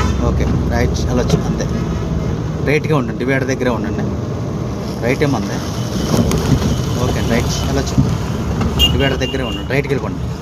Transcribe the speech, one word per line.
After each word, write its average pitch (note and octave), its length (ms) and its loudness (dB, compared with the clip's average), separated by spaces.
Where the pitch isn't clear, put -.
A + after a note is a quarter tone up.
ఓకే, - 200 2
రైట్, A#2+ 240 2
వెళ్ళొచ్చు, A#2+ 460 2
అంతే. - 220 -2
రైట్గా D3+ 260 2
ఉండండి, A2+ 220 -2
డివైడర్ C3 280 0
దగ్గరే B2 220 0
ఉండండి. G#2 340 -2
రైట్ C3+ 200 2
ఏముంది? A2+ 320 0
ఓకే B2+ 160 2
అండి, G#2+ 120 0
రైట్, A#2 220 2
వెళ్ళొచ్చు. C3+ 300 0
డివైడర్ C3+ 260 2
దగ్గరే C3 260 -2
ఉండండి, G2+ 280 -6
రైట్కి C#3 220 0
వెళ్ళిపోండి, G#2 260 -2